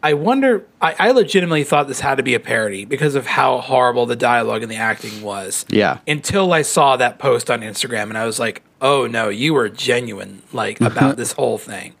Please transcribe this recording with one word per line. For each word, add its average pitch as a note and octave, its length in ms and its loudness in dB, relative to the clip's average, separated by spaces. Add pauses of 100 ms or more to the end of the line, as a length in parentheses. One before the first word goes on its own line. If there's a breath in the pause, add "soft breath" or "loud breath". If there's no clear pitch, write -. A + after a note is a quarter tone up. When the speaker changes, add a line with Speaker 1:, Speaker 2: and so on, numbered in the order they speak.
Speaker 1:
I D3+ 120 4
wonder, A#3+ 520 2 (140)
I, E3 180 0
I G#3+ 140 4
legitimately F3 520 4
thought D3 220 2
this C3+ 140 -8
had C#3 160 0
to C3 80 -2
be B2+ 100 2
a A2+ 60 0
parody G#2 440 -4
because C#3 300 0
of C3 120 -2
how C3 320 2
horrible B2 480 2
the A#2+ 100 -2
dialogue A#2 460 0
and A2+ 100 -8
the A2 40 -10
acting A2 460 -4
was. G2 460 -8
Speaker 2:
Yeah. F2 300 2 (100)
Speaker 1:
Until F3 440 0
I D#3 100 2
saw C#3 340 4
that B2 240 0
post A#2+ 300 0
on A#2 100 0
Instagram, A2 440 -6
and A2 140 -8
I A2+ 60 -2
was A2+ 160 -4
like, A2+ 220 -4 (180)
"Oh C3+ 260 2
no, A2+ 220 -2
you B2 260 0
were A#2+ 140 2
genuine, G#2+ 760 -4 (100)
like, G#2+ 280 -4
about B2+ 360 2
Speaker 2:
<laughs> A#2+ 60 -6
Speaker 1:
this A2 100 -6
whole A#2 260 -2
thing." - 420 -14